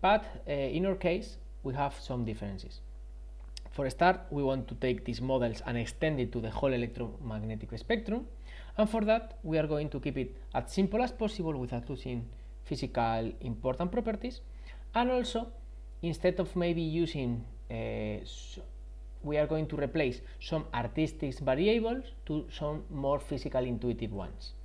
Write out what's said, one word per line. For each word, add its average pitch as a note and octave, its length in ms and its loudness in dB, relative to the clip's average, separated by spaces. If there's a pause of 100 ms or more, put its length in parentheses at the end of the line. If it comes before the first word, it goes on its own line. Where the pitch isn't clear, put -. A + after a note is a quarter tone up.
but, G#3+ 240 8 (220)
uh, D3+ 40 0
in C#3+ 360 2
our F#3+ 80 4
case, F3+ 420 0 (240)
we C3+ 140 -2
have C#3 240 2
some B2 260 -2
differences. G#2 560 -6 (920)
For C#4+ 140 0
a B3+ 60 0
start, F#3 380 6
we C#3+ 140 0
want C3+ 240 2
to - 80 -6
take B2+ 300 0
these A#2+ 160 -4
models B2 440 2
and A#2+ 120 0
extend C#3+ 420 0
it A#2 120 2
to B2 80 0
the A2+ 100 -2
whole C3 240 2
electromagnetic A2+ 1040 -4
spectrum, A3+ 500 0 (500)
and G#3+ 120 6
for A3+ 120 2
that, A3 420 2
we D#3+ 140 2
are D3+ 100 4
going D3+ 220 0
to C#3 100 -2
keep C#3 180 -2
it B2+ 180 -2 (180)
as - 180 0
simple G3 300 4
as B3 100 2
possible F#3+ 460 0
without B2 320 -2
losing B2 380 -4 (360)
physical A#2 680 2 (100)
important B2+ 500 0
properties, A#3 500 -2 (540)
and B3 160 6
also, A#3+ 360 2 (540)
instead E3+ 380 2
of F3+ 160 2
maybe E3+ 260 4
using, D#3 640 2 (260)
uh, B2 40 -4 (480)
s-, - 380 -10 (640)
we D3 140 2
are D3+ 100 6
going D#3 200 2
to - 80 -2
replace C#3+ 460 2 (180)
some D#3+ 340 0
artistic C#3+ 680 0
variables G#3+ 680 4 (200)
to D3+ 260 0
some D3+ 380 -2
more C#3 300 2
physical B2+ 440 0
intuitive A#2 480 0
ones. F#2+ 420 -6 (120)